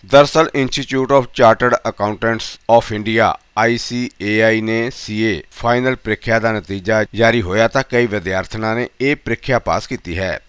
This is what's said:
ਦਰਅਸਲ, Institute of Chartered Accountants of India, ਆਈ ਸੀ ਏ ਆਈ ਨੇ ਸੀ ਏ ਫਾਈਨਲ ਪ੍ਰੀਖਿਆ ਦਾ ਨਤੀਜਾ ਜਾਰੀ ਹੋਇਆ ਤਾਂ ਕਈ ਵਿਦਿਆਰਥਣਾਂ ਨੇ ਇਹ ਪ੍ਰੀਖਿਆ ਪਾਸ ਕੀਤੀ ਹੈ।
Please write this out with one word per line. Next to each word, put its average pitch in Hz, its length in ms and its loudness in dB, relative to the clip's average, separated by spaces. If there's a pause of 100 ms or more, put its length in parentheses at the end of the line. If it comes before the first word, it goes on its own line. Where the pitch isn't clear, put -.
ਦਰਅਸਲ, 143 520 4
Institute 131 580 -2
of 131 160 4
Chartered 120 440 4 (140)
Accountants 110 560 -4 (300)
of 117 200 6
India, 110 300 0 (340)
ਆਈ 117 200 2
ਸੀ 123 300 -6 (140)
ਏ 104 200 0
ਆਈ 113 180 4
ਨੇ 113 340 -2
ਸੀ 107 280 -8
ਏ 104 200 -2 (100)
ਫਾਈਨਲ 123 440 0
ਪ੍ਰੀਖਿਆ 113 420 -2
ਦਾ 110 140 0
ਨਤੀਜਾ 98 500 -2 (120)
ਜਾਰੀ 113 280 2
ਹੋਇਆ 98 260 0
ਤਾਂ 135 220 0
ਕਈ 123 160 2
ਵਿਦਿਆਰਥਣਾਂ 101 680 -4
ਨੇ 120 140 -4 (120)
ਇਹ 139 160 0
ਪ੍ਰੀਖਿਆ 117 420 -4
ਪਾਸ 92 280 -4
ਕੀਤੀ 87 320 -8
ਹੈ। 92 200 -6 (100)